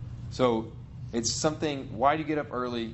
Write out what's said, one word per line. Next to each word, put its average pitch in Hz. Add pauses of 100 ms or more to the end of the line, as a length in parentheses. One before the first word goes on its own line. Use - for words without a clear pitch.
(320)
So 113 (400)
it's 117
something, 147
why 139
do 160
you 147
get 151
up 143
early? 120